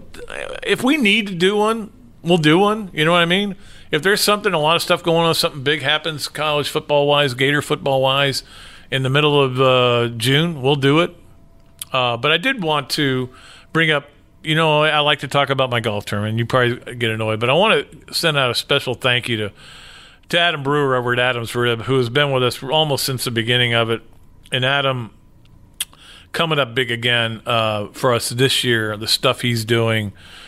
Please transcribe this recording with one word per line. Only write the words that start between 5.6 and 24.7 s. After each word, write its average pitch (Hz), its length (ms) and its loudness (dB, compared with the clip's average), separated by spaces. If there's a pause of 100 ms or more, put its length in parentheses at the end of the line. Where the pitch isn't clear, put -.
big 147 180 0
happens 151 460 -2
college 147 400 -2
football-wise, 143 680 0
Gator 139 260 0
football-wise, 135 840 0 (480)
in 131 120 -2
the 127 80 -2
middle 143 300 2
of, 131 200 0
uh, 123 560 2
June, 139 440 0
we'll 139 140 2
do 139 240 2
it. 180 160 -2 (800)
Uh, 123 240 0
but 139 140 0
I 165 60 2
did 247 260 -2
want 147 280 -2
to 131 380 -2 (420)
bring 160 200 2
up, 143 180 -2 (340)
you 156 120 0
know, 156 280 2
I, 156 60 2
I 151 100 2
like 147 200 2
to 143 80 -8
talk 139 220 0
about 135 200 0
my 120 100 -2
golf 104 260 -2
tournament. 107 340 -4
You 117 80 0
probably 123 480 0
get 117 160 -2
annoyed, 110 280 -2
but 120 100 0
I 131 40 4
wanna 185 320 2 (260)
send 156 260 -2
out 131 120 2
a 113 60 -2
special 135 400 -2
thank 123 340 -2
you 117 80 -2
to, 104 140 -6 (800)
to 170 100 0
Adam 165 240 0
Brewer 139 320 0
over 123 180 0
at 123 60 0
Adam's 120 360 -2
Rib, 120 280 0
who 135 140 0
has 123 120 0
been 143 220 0
with 127 120 0
us 120 200 -2
almost 147 420 0
since 131 180 -4
the 127 80 -4
beginning 117 440 0
of 113 160 0
it. 110 100 -4 (500)
And 127 140 -2
Adam 135 460 -2 (1200)